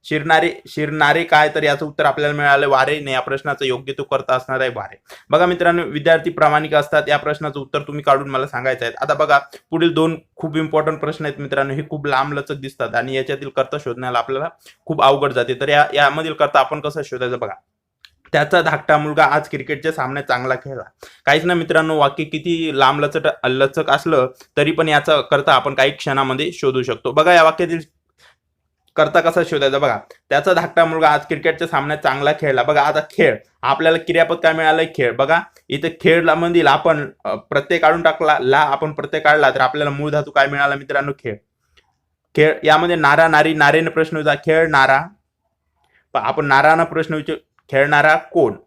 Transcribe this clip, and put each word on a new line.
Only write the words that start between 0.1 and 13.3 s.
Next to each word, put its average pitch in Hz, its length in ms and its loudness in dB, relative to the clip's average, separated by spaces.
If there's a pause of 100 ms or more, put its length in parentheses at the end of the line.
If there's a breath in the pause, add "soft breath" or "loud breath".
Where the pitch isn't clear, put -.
शिरणारे 151 580 0
काय?" 151 300 4
तर 151 80 0
याचं 147 240 0
उत्तर 151 180 -4
आपल्याला 147 300 0
मिळालं 143 340 2
वारे. 139 320 0
नाही, 135 140 -6
या 127 60 0
प्रश्नाचं 131 440 -6
योग्य 131 280 -6
तो 139 100 -10
कर्ता 131 320 -2
असणार 131 260 -4
आहे 131 80 0
वारे. 104 340 -10 (280 loud breath)
बघा 165 160 4
मित्रांनो, 175 360 0
विद्यार्थी 160 480 0
प्रामाणिक 151 440 2
असतात, 147 340 2
या 147 80 2
प्रश्नाचं 147 440 -6
उत्तर 139 200 -6
तुम्ही 143 240 -12
काढून 139 260 0
मला 135 160 -4
सांगायचं 127 380 -4
आहे. 117 160 -6
आता 143 140 -2
बघा, 147 240 2 (320 loud breath)
पुढील 165 240 0
दोन 160 260 -2 (160)
खूप 156 200 -8
इम्पॉर्टंट 156 440 -2
प्रश्न 156 260 -8
आहेत 143 140 -10
मित्रांनो, 139 340 -4
हे 160 140 -6
खूप 147 180 -10
लांब 139 280 -2
लचक 143 200 -8
दिसतात 131 400 -10
आणि 127 220 -4
याच्यातील 139 320 -6